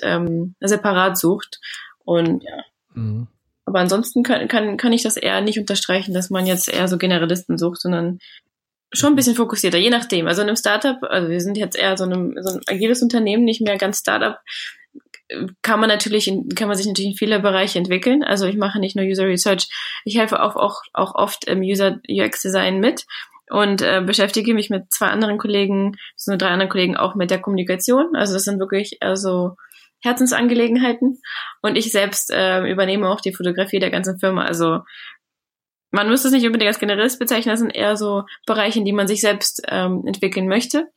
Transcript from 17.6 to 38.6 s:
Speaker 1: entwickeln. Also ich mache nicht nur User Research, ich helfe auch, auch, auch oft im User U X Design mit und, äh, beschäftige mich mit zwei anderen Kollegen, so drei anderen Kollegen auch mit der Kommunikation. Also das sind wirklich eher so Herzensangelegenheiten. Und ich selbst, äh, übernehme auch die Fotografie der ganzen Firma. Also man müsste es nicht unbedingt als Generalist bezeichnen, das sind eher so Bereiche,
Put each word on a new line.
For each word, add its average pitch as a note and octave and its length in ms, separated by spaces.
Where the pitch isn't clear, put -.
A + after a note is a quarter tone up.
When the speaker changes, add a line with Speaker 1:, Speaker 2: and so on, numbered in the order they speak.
Speaker 1:
entwickeln. F#3 440
Also G3 220
ich G3 120
mache G3+ 220
nicht G3 160
nur G3 120
User F#3+ 200
Research, F#3 420
ich G#3+ 140
helfe A3 240
auch, G#3 120
auch, - 280
auch - 220
oft - 320
im F#3+ 140
User G3 480
U G3 140
X G#3 200
Design F#3+ 360
mit A3+ 280
und, G3+ 320
äh, F#3 240
beschäftige G#3+ 480
mich G#3 160
mit F#3+ 240
zwei - 140
anderen G#3 320
Kollegen, G3+ 580
so G3+ 220
drei F#3 120
anderen F#3 200
Kollegen F#3 300
auch F#3+ 160
mit F3+ 160
der F#3 100
Kommunikation. G3+ 720
Also G3+ 200
das G3 100
sind G3+ 160
wirklich G3 400
eher F#3+ 160
so F3+ 400
Herzensangelegenheiten. A#3+ 1200
Und G#3+ 140
ich A3+ 160
selbst, G3 380
äh, F#3 400
übernehme F#3+ 380
auch G#3 120
die F#3 140
Fotografie F#3 440
der F3+ 120
ganzen F#3 280
Firma. F#3+ 260
Also E3 360
man G3+ 180
müsste C4 200
es C4 60
nicht A#3+ 120
unbedingt A3+ 220
als G#3+ 120
Generalist G#3 380
bezeichnen, A#3 340
das A3+ 80
sind A#3 100
eher G#3 260
so G3+ 280
Bereiche, A3 340